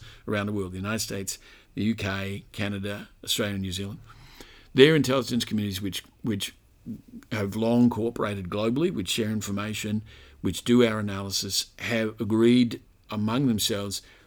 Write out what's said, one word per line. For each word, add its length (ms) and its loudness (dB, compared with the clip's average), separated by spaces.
around 180 -2
the 60 -4
world, 200 -4
the 60 -8
United 220 -2
States, 380 -6
the 80 -4
U 120 2
K, 580 -6
Canada, 560 -6
Australia 300 -2
and 80 -4
New 100 -4
Zealand. 260 -8
Their 200 10
intelligence 500 2
communities, 380 -4
which, 220 -6
which 320 -4
have 240 -4
long 320 4
cooperated 640 -2
globally, 420 0
which 160 -4
share 220 -2
information, 720 -4
which 220 -2
do 220 6
our 140 0
analysis, 640 -4
have 420 -4
agreed 600 4
among 360 0
themselves, 560 -2